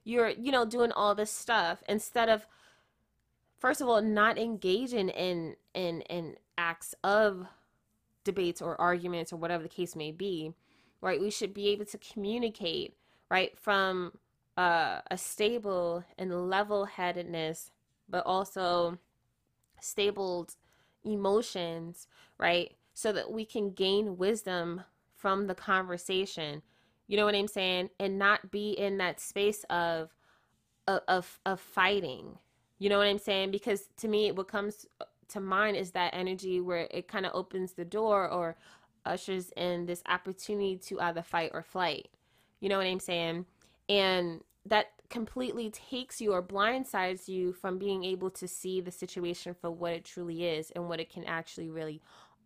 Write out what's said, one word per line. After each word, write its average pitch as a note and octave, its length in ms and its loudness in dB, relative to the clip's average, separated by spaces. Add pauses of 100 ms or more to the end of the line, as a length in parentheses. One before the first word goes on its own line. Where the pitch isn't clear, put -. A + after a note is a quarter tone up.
you're, A#3 260 4
you A#3+ 220 -2
know, B3 140 6
doing A#3 280 4
all G#3 220 4
this G#3 160 0
stuff," F#3 580 0
instead A3+ 400 2
of, G#3+ 180 4 (1080)
first C4+ 240 2
of C4 60 2
all, A3 140 6
not G#3+ 360 4
engaging A3 720 2
in, F3 460 -2 (180)
in, E3+ 280 -2
in E3 340 -6 (220)
acts E3+ 460 -4
of G3 440 4 (760)
debates F3+ 380 0
or D#3+ 180 -4
arguments F3 540 0
or E3+ 40 -8
whatever E3 260 -2
the E3 60 -10
case F3 260 -6
may D#3 160 -6
be, E3 420 -4 (480)
right? F#3 200 0
We G#3 100 0
should G3+ 220 -4
be G3+ 160 0
able G#3 160 0
to - 120 -12
communicate, G#3 960 -4 (340)
right, - 280 2
from, F#3+ 560 0 (440)
uh, E3 440 2 (100)
a F#3 60 -2
stable F#3+ 880 0 (140)
and F3+ 320 -2
level-headedness, F3+ 1200 -2 (380)
but F3+ 160 -2
also F3+ 720 2 (840)
stabled G3 720 -2 (480)
emotions, F#3+ 1040 0 (300)
right? F3 380 2 (180)
So - 200 0
that - 180 -4
we A3 140 -4
can G3+ 280 -2
gain G3 440 2
wisdom F3+ 640 0 (320)
from G3+ 320 0
the F#3 80 -4
conversation, F#3 1080 -2 (460)
you G3+ 100 2
know G#3 80 6
what G#3 100 4
I'm G3+ 120 2
saying? F#3 420 0 (100)
And G3 200 0
not G3+ 320 4
be G#3 200 -2
in G3 260 0
that F3+ 220 0
space G#3 500 0
of, E3 460 0 (720)
of, F#3+ 200 4
of, F3+ 380 0
of F#3+ 140 -2
fighting. F#3 800 0 (400)
You G3+ 120 0
know G3+ 80 6
what G3+ 100 6
I'm G3+ 120 2
saying? F#3+ 320 0
Because G3 460 -2
to A3+ 100 -6
me, G#3 240 4
what F#3 160 -4
comes G#3 380 -6 (440)
to G#3 100 -8
mind G3 380 2
is F3+ 140 -4
that F3 220 0
energy F#3 480 -2
where F3 300 -2
it - 160 -6
kinda F#3+ 240 -2
opens F#3 420 -4
the E3+ 120 -8
door G#3 420 2
or E3+ 300 -2 (480)
ushers F#3 500 -4
in F3 300 -2
this F3 220 -6
opportunity F#3+ 680 -2
to F#3 220 -8
either E3+ 220 0
fight E3+ 320 -2
or D#3+ 100 -6
flight. F3 460 -4 (500)
You G3 100 -2
know G3 80 2
what F#3+ 100 2
I'm F#3 120 0
saying? E3+ 460 -2 (420)
And F#3 540 4 (240)
that G#3+ 260 2 (180)
completely A#3 600 -4
takes - 500 -10
you G#3 140 2
or F3+ 80 2
blindsides G3 840 -2
you F#3 260 -2
from F#3 240 -4
being F#3+ 260 -2
able F#3 280 -2
to F#3 160 -10
see F#3 340 -4
the F3 100 -8
situation F3 640 -6
for F3 160 -8
what E3+ 240 -4
it E3+ 100 -6
truly E3+ 420 -6
is D#3+ 260 -2
and F3 180 -6
what E3 100 -4
it E3 120 -8
can F3 120 -12
actually E3 460 -6
really D#3 320 -8 (440)